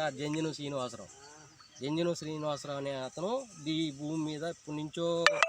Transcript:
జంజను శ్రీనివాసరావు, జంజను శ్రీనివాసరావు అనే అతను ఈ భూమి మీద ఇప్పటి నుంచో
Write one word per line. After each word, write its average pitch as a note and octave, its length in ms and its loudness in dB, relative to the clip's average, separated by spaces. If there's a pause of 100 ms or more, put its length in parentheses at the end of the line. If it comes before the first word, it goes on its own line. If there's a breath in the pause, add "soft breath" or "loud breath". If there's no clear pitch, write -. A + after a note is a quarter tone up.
(200)
జంజను D#3 340 0
శ్రీనివాసరావు, B2+ 560 -4 (720)
జంజను E3 320 4
శ్రీనివాసరావు D3+ 640 -2
అనే C#3 160 -2 (140)
అతను E3+ 240 -2 (360)
ఈ D#3+ 240 2
భూమి D3+ 340 -2
మీద D3+ 180 -2
ఇప్పటి D#3+ 340 -4
నుంచో D#3 300 0 (420)